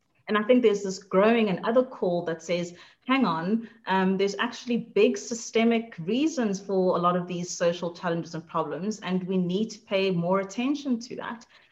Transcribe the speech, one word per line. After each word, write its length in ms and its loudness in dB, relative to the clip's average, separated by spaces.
And 100 2
I 60 0
think 180 6
there's 220 4
this 140 -4
growing 520 4
and 160 -2
other 160 4
call 420 -2
that 180 -6
says, 300 -4
"Hang 200 4
on, 420 -2
um, 300 2
there's 220 0
actually 400 -2
big 400 2
systemic 800 0
reasons 600 0
for 380 2
a 40 0
lot 140 4
of 120 -2
these 240 -6
social 420 -2
challenges 420 -4
and 140 -10
problems, 520 -4
and 240 -2
we 120 -2
need 360 0
to 80 -16
pay 300 0
more 300 0
attention 600 -2
to 160 -12
that." 280 -10